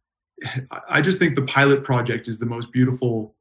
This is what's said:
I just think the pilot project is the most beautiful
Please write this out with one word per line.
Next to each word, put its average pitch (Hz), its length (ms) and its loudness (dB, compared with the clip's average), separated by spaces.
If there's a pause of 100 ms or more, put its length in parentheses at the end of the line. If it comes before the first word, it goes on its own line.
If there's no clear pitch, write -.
(880)
I 139 120 2
just 185 180 2
think 160 160 2
the 135 80 0
pilot 139 400 4
project 120 460 -2
is 110 100 -8
the 117 80 -6
most 117 240 -6
beautiful 123 720 0